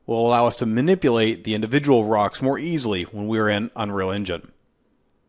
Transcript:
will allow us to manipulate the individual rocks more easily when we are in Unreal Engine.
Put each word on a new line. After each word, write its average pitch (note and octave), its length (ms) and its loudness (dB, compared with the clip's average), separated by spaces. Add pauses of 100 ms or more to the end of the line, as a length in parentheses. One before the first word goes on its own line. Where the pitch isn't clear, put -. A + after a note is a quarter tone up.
will A#2 200 0
allow A#2+ 200 4
us A#2 100 -2
to B2 80 -4
manipulate A#2 760 2
the A2 100 -4
individual A#2+ 500 2
rocks G#2 380 0
more C3+ 160 0
easily B2 460 -4
when G#2 240 -8
we A2 100 -2
are G#2+ 100 2
in G#2 280 0
Unreal G2 360 -4
Engine. F#2+ 400 -6 (760)